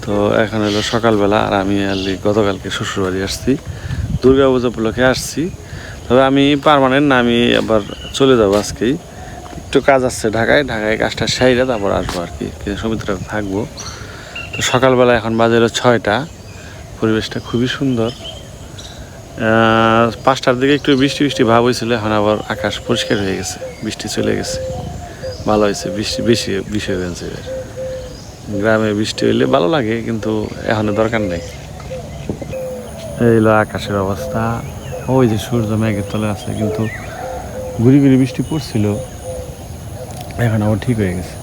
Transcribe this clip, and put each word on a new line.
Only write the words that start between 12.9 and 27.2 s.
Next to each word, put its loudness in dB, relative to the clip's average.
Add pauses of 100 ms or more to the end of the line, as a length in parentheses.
থাকবো। -2 (960)
তো -6 (120)
সকালবেলা 6
এখন -2
বাজে 6
হলো 6 (100)
ছয়টা, 2 (840)
পরিবেশটা 0 (100)
খুবই 0 (100)
সুন্দর। 0
আহ, 0 (200)
পাঁচটার 2
দিকে 4
একটু -2 (120)
বৃষ্টি 0
বৃষ্টি 0
ভাব 6
হয়েছিল, 0 (100)
এখন -2
আবার 4 (180)
আকাশ -4 (140)
পরিষ্কার 0
হয়ে -2
গেছে, -6 (280)
বৃষ্টি -8 (100)
চলে 0
গেছে, -6 (880)
ভালো 4
হয়েছে, -4 (100)
বৃষ্টি -4 (100)
বেশি, 2 (240)
বেশি -4
হয়ে -2
গেছে -8